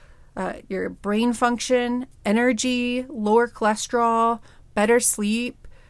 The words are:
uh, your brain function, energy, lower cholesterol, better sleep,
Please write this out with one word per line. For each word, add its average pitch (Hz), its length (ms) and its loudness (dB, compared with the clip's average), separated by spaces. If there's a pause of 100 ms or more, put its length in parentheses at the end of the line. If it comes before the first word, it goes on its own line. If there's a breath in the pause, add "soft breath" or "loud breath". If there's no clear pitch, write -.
(360 soft breath)
uh, 185 180 -6 (140)
your 190 220 -6
brain 208 420 0
function, 240 760 0 (180)
energy, 247 840 0
lower 233 400 2
cholesterol, 226 920 0 (340 soft breath)
better 233 260 4
sleep, 233 640 -2 (240 soft breath)